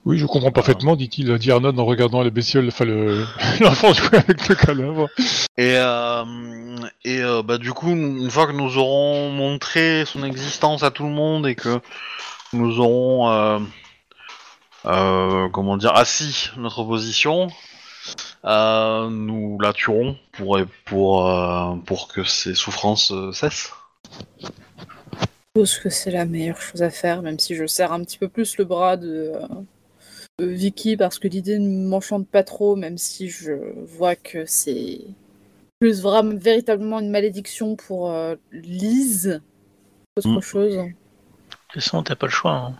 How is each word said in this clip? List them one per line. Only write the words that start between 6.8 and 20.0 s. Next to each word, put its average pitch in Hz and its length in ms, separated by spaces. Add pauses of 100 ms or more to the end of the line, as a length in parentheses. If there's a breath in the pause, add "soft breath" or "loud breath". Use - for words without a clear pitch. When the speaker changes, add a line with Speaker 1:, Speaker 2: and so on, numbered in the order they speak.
Speaker 2:
et, 127 160
euh, 120 220
bah, 117 160
du 120 120
coup, 160 200
une 139 400
fois 151 160
que 147 40
nous 135 280
aurons 143 500
montré 143 760
son 139 160
existence 139 580
à 143 80
tout 143 140
le 147 80
monde 151 340
et 131 80
que 120 260 (760 loud breath)
nous 117 260
aurons, 123 500
euh, 107 300 (1300 loud breath)
euh, 95 600
comment 98 280
dire, 107 180
assis 131 600
notre 117 260
position, 113 680 (960 loud breath)
euh, 110 680
nous 107 500
la 104 100
tuerons 120 460 (140)